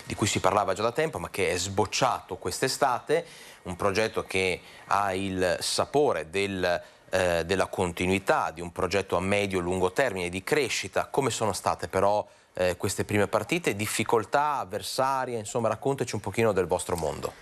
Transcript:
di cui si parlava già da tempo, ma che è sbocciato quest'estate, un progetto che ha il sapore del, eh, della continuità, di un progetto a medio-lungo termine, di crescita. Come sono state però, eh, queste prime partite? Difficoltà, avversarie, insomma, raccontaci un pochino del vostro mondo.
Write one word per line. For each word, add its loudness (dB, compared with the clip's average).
di -6
cui 0
si 0
parlava 4
già -4
da 0
tempo, 0
ma -8
che 0
è 0
sbocciato -2
quest'estate, 0
un -8
progetto 0
che 0
ha 0
il 0
sapore 0
del, 0
eh, 4
della 2
continuità, 2
di -12
un -8
progetto 0
a 4
medio-lungo 0
termine, 0
di -6
crescita. 0
Come 0
sono 0
state -2
però, 2
eh, 0
queste -2
prime 2
partite? 0
Difficoltà, 0
avversarie, -2
insomma, -2
raccontaci -2
un -4
pochino 2
del 2
vostro 0
mondo. -4